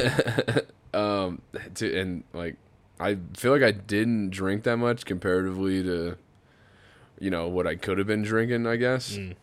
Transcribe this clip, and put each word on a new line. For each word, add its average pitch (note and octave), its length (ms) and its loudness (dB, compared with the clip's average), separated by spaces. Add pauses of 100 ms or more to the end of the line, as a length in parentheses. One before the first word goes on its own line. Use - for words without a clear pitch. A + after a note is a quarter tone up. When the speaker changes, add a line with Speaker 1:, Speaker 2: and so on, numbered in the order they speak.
(920)
Speaker 1:
Um, G2+ 480 0 (340)
to, G2+ 220 -2
and, F#2 360 -4
like, E2+ 240 -8 (420)
I G2 180 0 (200)
feel B2 160 4
like C#3+ 100 6
I A2+ 80 6
didn't G#2 600 0
drink F#2+ 320 -2
that A#2+ 120 2
much A#2+ 300 0
comparatively F#2+ 800 0
to, F2 340 -2 (1000)
you F#2+ 120 -2
know, E2+ 180 0
what F2+ 180 0
I E2 100 0
could F#2+ 220 -2
have G2 100 0
been G#2+ 160 2
drinking, A#2 440 0
I A#2 80 0
guess. B2 380 0
Speaker 2:
Mm. F#2+ 300 -8